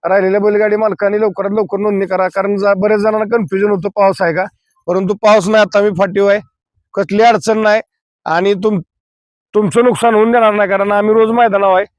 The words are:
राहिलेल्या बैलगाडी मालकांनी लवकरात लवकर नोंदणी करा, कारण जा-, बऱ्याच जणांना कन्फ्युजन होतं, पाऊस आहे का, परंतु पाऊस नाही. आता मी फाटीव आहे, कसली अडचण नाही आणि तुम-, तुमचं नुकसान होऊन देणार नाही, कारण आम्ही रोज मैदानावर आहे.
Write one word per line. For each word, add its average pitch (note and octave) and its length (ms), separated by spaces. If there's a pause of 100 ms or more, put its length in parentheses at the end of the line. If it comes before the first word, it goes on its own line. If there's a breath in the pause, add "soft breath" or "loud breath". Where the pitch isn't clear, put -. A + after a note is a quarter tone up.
राहिलेल्या F#3+ 320
बैलगाडी G#3 360
मालकांनी G#3 460
लवकरात G3 320
लवकर G3+ 240
नोंदणी G3 280
करा, F#3 220
कारण G3 300
जा-, G3+ 200
बऱ्याच G#3 220
जणांना G#3+ 380
कन्फ्युजन G3 320
होतं, G3+ 200
पाऊस G3 320
आहे E3+ 120
का, F3+ 120 (420)
परंतु F#3 260
पाऊस G#3 360
नाही. G#3+ 120
आता G3+ 200
मी G#3 80
फाटीव G3+ 380
आहे, G3+ 120 (540)
कसली G3 300
अडचण A3 340
नाही G#3+ 240 (440)
आणि F#3 280
तुम-, G3+ 280 (760)
तुमचं G#3+ 300
नुकसान A3+ 300
होऊन A3 160
देणार A3+ 220
नाही, G#3 160
कारण G3 220
आम्ही G#3 220
रोज A3 160
मैदानावर G3+ 460
आहे. G3 100 (140)